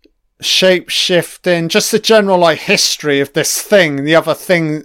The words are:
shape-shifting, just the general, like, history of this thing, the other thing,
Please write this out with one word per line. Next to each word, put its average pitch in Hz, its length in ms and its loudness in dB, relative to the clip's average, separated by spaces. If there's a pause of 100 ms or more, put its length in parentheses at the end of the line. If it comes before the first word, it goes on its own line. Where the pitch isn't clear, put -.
(400)
shape-shifting, 175 1300 -2
just 202 240 -2
the 185 80 0
general, 202 380 2
like, 165 200 2
history - 640 -2
of 139 140 -4
this - 280 -2
thing, 156 400 2
the 151 140 2
other 156 180 2
thing, 156 500 -2